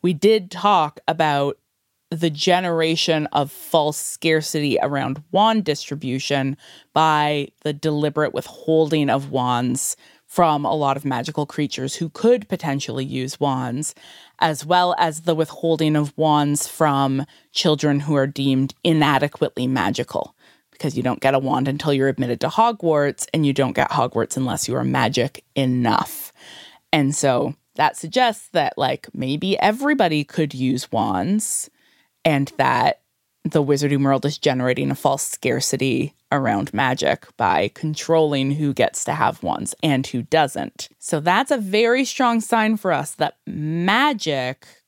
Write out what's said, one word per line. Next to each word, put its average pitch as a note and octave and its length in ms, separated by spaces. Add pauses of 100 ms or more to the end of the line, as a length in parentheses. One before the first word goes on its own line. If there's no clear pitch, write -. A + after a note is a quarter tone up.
we F3+ 100
did G3 400
talk F3 560
about D3 500 (540)
the E3 180
generation E3 960
of C#3+ 220
false D3+ 460
scarcity D3+ 840
around C#3 500
wand G#3+ 320
distribution C#3 920 (360)
by D3+ 540 (160)
the D3+ 80
deliberate D3 600
withholding D#3 760
of C#3 220
wands B2 640 (300)
from D3+ 400
a C3 100
lot C#3 220
of C#3+ 80
magical C#3+ 400
creatures C#3 500
who E3 140
could A#3 400
potentially C#3 560
use C3 340
wands, C3 560 (440)
as D3 260
well F3+ 340
as D#3+ 220
the E3 120
withholding D#3 640
of D3 220
wands D3 500
from C#3 580 (280)
children D3 480
who D3 140
are C3+ 120
deemed C3+ 460 (100)
inadequately C#3+ 840
magical. B2 680 (440)
'cause - 160
you B2 80
don't B2+ 180
get C3+ 120
a C3+ 60
wand C3 280
until C#3+ 260
you're C3+ 140
admitted B2+ 340
to C3 60
Hogwarts, E3+ 840
and D#3+ 120
you C#3 80
don't C3+ 200
get - 180
Hogwarts A#2+ 460
unless B2+ 300
you B2 80
are B2+ 80
magic C3 600 (120)
enough. B2 760 (600)
And D3 240
so C#3+ 400 (200)
that D3+ 220
suggests A#3 520
that, D#3 280
like, C3+ 360
maybe D3+ 460
everybody G#3+ 640
could D3+ 300
use B2+ 380
wands, A2 760 (560)
and C#3 320
that B2+ 440 (420)
the D#3+ 200
wizarding C#3+ 400
world C3+ 220
is D3 120
generating B2+ 540
a C#3 40
false C#3 280
scarcity C3 880 (180)
around A2+ 420
magic B2+ 520 (120)
by F#2 320
controlling D3+ 840
who D3 220
gets - 320
to C3 80
have D3+ 280
wands - 400
and C3+ 260
who A#2+ 160
doesn't. - 640 (100)
So - 200
that's F#3 320
a C#4 60
very A3+ 460
strong A#3 380
sign A3 360
for F#3 140
us C#3 240
that - 300
magic E3 1200 (200)